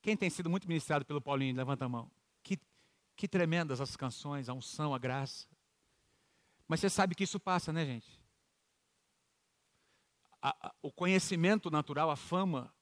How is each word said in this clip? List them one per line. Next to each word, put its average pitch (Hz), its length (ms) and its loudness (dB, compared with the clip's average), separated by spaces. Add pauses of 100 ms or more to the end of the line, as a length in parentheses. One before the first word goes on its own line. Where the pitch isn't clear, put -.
Quem 214 160 0
tem 185 140 2
sido 170 180 -4
muito 185 180 2
ministrado 151 380 2
pelo 147 160 -2
Paulinho, 135 340 2
levanta 131 300 0
a 127 40 -2
mão. 123 220 -4 (320)
Que, - 160 -4 (560)
que - 140 -4
tremendas 165 520 2
as 139 160 -4
canções, 139 520 -6
a 127 60 -4
unção, 143 400 -2
a 127 40 -2
graça. 127 480 -4 (1200)
Mas 160 140 0
você 196 80 2
sabe 190 260 2
que 190 100 0
isso 190 140 -4
passa, 175 340 0
né, 160 120 0
gente? 123 360 -10 (2250)
A, - 280 -6
a, - 120 -14
o 147 100 -8
conhecimento 180 800 2
natural, 151 400 0
a 147 60 0
fama 170 640 -2